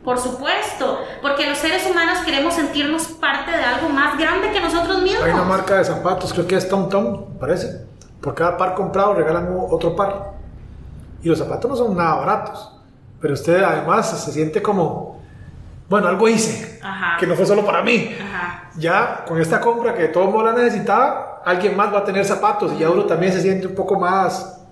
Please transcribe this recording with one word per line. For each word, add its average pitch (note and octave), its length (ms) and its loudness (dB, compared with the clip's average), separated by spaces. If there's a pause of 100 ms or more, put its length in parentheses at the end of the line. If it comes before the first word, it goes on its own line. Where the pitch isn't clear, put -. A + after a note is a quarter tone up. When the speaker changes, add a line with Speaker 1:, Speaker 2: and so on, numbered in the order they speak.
Speaker 1:
Por B3 140 -2
supuesto, C#4 880 -4 (160)
porque C#4 260 0
los C#4+ 100 -2
seres E4+ 280 0
humanos F4 400 2
queremos D4+ 300 2
sentirnos D4+ 540 0
parte C#4 420 -2
de D#4+ 120 0
algo B3+ 260 0
más C#4 280 2
grande F4+ 340 0
que G4+ 100 0
nosotros E4+ 420 0
mismos. G#4 220 2
Speaker 2:
Hay E3+ 80 4
una F3+ 100 2
marca F#3+ 340 2
de F3 80 4
zapatos, F3 480 -2
creo F3 140 0
que F#3+ 80 2
es - 140 0
Tom G3 200 0
Tom, G#3 480 -2
parece. - 480 -4 (360)
Por C3+ 120 -6
cada F3 240 0
par F#3 160 0
comprado G3 400 2
regalan E3+ 400 0
o-, F#3 160 -2
otro E3 260 0
par. - 360 -2 (920)
Y E3 60 -2
los D#3+ 100 4
zapatos - 320 -2
no C#4 60 -2
son A#3 200 2
nada E3+ 200 2
baratos. - 560 -4 (500)
Pero C#3+ 120 0
usted E3+ 280 2
además E3 600 0
se D3 80 -6
siente D#3 300 0
como, F#3+ 600 0 (680)
"Bueno, F#3+ 180 4
algo F#3+ 220 4
hice, - 520 -2
Speaker 1:
Ajá. F#3 380 -4
Speaker 2:
que F3+ 80 0
no E3 80 2
fue F3+ 100 2
solo G3+ 200 4
para F3+ 160 2
mí". G#3 400 0
Speaker 1:
Ajá. F3 560 -8
Speaker 2:
Ya F3+ 500 0
con E3 140 0
esta D#3+ 180 2
compra A#3 340 0
que E3+ 140 2
todo E3+ 180 4
el G3 40 2
mundo A3+ 220 2
la - 60 0
necesitaba, A3+ 840 0
alguien F3+ 320 0
más G3+ 180 2
va G#3 60 4
a G3 60 0
tener G3 180 0
zapatos G3 500 0
y D3+ 60 -4
ya D#3+ 100 4
uno G3+ 160 4
también F3 280 2
se F3+ 80 2
siente F#3 260 0
un - 80 -6
poco F#3+ 240 0
más F#3 540 0 (180)